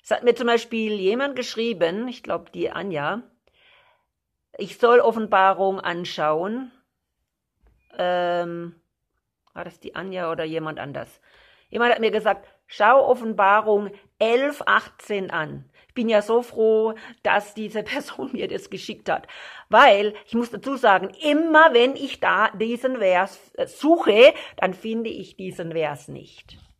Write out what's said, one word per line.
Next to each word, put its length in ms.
Es 80
hat 140
mir 100
zum 140
Beispiel 460
jemand 420
geschrieben, 720
ich 160
glaub, 280
die 200
Anja, 500
ich 220
soll 200
Offenbarung 800
anschauen. 920
Ähm, 840
war 100
das 160
die 140
Anja 380
oder 120
jemand 360
anders? 420
Jemand 240
hat 60
mir 120
gesagt, 360
„Schau 400
Offenbarung 880
elf 460
achtzehn 680
an.“ 380
Ich 40
bin 140
ja 140
so 200
froh, 520
dass 320
diese 280
<laughs> 80
Person 400
mir 160
das 220
geschickt 400
hat. 180
Weil, 460
ich 80
muss 160
dazu 280
sagen, 320
immer 520
wenn 240
ich 240
da 300
diesen 480
Vers, 560
äh, 120
suche, 680
dann 180
finde 360
ich 260
diesen 380
Vers 340
nicht. 500